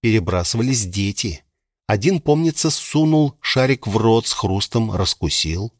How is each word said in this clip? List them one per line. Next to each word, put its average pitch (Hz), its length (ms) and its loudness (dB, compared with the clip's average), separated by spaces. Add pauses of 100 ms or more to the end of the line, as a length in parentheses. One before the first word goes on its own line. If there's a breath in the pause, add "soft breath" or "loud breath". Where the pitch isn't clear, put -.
перебрасывались 110 840 0
дети. 98 580 -4 (420)
Один, 127 340 0
помнится, 160 500 0
сунул 156 680 2
шарик 131 460 0
в 104 100 -2
рот, 113 300 4
с - 60 -2
хрустом 107 580 -2
раскусил. 92 880 -2